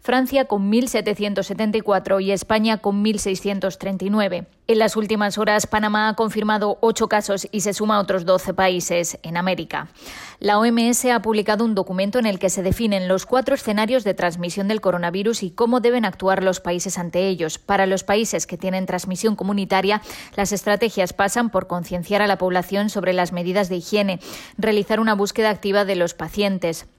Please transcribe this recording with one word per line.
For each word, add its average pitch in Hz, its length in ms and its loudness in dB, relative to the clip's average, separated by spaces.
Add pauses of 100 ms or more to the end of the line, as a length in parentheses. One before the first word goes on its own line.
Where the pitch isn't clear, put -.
Francia 262 440 2
con 202 260 0
mil 240 180 2
setecientos 208 560 -2
setenta 214 320 -2
y 220 40 0
cuatro 196 380 2
y 190 120 0
España 220 480 0
con 202 240 0
mil 214 160 0
seiscientos 190 580 -2
treinta 190 280 -6
y 196 40 -2
nueve. 202 380 0 (180)
En 226 140 4
las 214 160 2
últimas 208 420 0
horas, 208 300 2
Panamá 214 420 0
ha 220 60 -2
confirmado 214 680 0
ocho 226 260 2
casos 208 440 0
y 208 100 -2
se 196 120 -2
suma 214 240 0
a - 20 4
otros 190 260 -2
doce 185 300 2
países 175 680 0
en 165 160 -8
América. 170 500 -4 (520)
La 208 180 2
O 214 80 4
M 233 240 4
S 247 220 2
ha 233 100 2
publicado 214 420 0
un 226 120 2
documento 190 420 0
en 233 80 2
el 196 140 -2
que 190 100 2
se 185 140 -4
definen 190 440 0
los 185 200 0
cuatro 262 260 2
escenarios 220 500 0
de 196 120 0
transmisión 175 520 -2
del 214 140 0
coronavirus 185 600 0
y 180 80 -6
cómo 240 280 2
deben 240 240 2
actuar 190 380 2
los 185 180 2
países 180 380 -4
ante 175 300 0
ellos. 165 320 -2
Para 196 260 2
los 190 180 0
países 208 440 0
que 180 100 -10
tienen 185 300 -4
transmisión 185 480 -2
comunitaria, 196 680 0 (340)
las 202 160 0
estrategias 202 640 0
pasan 226 380 0
por 185 160 0
concienciar 180 560 -2
a 208 40 2
la 190 120 2
población 185 500 0
sobre 185 240 0
las 180 180 0
medidas 180 380 0
de 185 60 -2
higiene, 190 440 -2 (380)
realizar 214 420 0
una 220 140 2
búsqueda 208 380 0
activa 202 340 0
de 190 120 -2
los 170 180 0
pacientes 180 720 -2 (120)